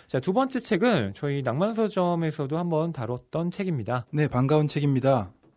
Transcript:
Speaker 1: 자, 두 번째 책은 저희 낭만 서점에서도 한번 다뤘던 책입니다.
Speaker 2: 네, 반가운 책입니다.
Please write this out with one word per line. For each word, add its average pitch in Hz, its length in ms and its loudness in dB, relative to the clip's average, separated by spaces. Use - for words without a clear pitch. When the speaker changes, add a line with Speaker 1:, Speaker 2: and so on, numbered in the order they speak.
Speaker 1:
자, 131 100 -2
두 185 140 -2
번째 262 260 0
책은 196 560 0
저희 143 260 -2
낭만 147 320 0
서점에서도 170 840 0
한번 170 340 0
다뤘던 135 600 -4
책입니다. 127 600 -4
Speaker 2:
네, 147 160 2
반가운 147 400 4
책입니다. 135 640 2